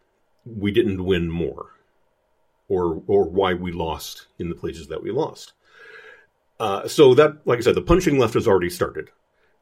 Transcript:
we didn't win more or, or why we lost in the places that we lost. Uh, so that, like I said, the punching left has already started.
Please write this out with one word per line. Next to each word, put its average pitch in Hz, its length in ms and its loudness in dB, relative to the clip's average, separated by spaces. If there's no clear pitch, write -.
we 101 240 -4
didn't 95 340 0
win 87 240 0
more 82 420 -8
or, 87 380 -2
or 101 180 4
why 92 300 0
we 87 180 -6
lost 82 540 -10
in 85 100 -8
the 85 60 -8
places 80 340 -12
that 80 140 -12
we 98 80 -8
lost. - 420 -8
Uh, 101 260 -4
so 127 280 6
that, 151 300 4
like 123 140 0
I 110 40 -6
said, 104 120 4
the 90 80 -2
punching 170 360 2
left 113 160 2
has 110 120 -2
already 90 240 2
started. - 400 -6